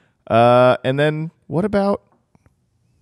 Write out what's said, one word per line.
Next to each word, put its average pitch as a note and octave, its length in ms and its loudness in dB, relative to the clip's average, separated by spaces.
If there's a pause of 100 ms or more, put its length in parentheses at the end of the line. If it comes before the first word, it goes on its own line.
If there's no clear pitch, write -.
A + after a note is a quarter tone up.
(280)
Uh, B2 560 4
and C3 120 -2
then D3+ 360 -4 (160)
what E3+ 160 -4
about G3+ 400 -4 (960)